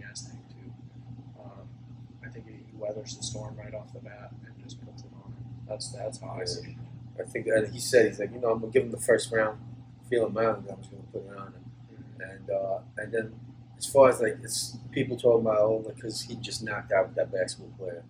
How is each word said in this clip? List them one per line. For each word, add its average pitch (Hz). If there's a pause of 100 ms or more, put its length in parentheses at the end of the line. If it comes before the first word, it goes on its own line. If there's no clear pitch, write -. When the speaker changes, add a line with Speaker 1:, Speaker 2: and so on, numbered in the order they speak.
Speaker 1:
gas -
tank - (100)
too. - (680)
Um, 123 (580)
I 120
think 113
he 107 (140)
weathers 107
the -
storm -
right 107
off 104
the -
bat 104 (160)
and -
just -
puts -
it - (160)
on -
him. - (240)
That's, 107
that's -
how -
I 113
see -
it. - (440)
Speaker 2:
I -
think, 110
and 110
he -
said, 117
he's 101
like, 101
"You 120
know, 117
I'm 113
gonna 110
give 127
him 117
the 110
first -
round, 110 (500)
feel 113
him 101
out, 110
and 98
I 95
was -
gonna - (100)
put 98
it 98
on 98
him." - (280)
Speaker 1:
Mm-hmm. -
Speaker 2:
And, -
uh, 98 (180)
and 110
then 110 (420)
as -
far 135
as, 120
like, 110
it's - (140)
people -
talking 117
about, 107
"Oh, 110
like, -
'cause 110
he 120
just 117
knocked 104
out 95
that 80
basketball 92
player, 90